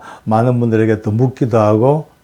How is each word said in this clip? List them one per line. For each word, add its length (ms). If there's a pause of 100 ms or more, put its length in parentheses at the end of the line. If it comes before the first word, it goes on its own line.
(240)
많은 360
분들에게 420
또 100
묻기도 480
하고 480 (160)